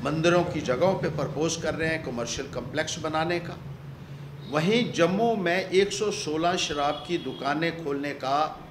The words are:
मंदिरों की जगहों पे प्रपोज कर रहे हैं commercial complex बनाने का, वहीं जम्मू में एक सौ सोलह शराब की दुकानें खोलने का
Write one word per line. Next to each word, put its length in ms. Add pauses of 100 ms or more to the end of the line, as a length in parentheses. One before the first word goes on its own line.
मंदिरों 420
की 180
जगहों 320
पे 160
प्रपोज 460
कर 160
रहे 160
हैं 140
commercial 460
complex 500
बनाने 400
का, 180 (920)
वहीं 420
जम्मू 440
में 240
एक 320
सौ 200
सोलह 440
शराब 500
की 120
दुकानें 640
खोलने 320
का 560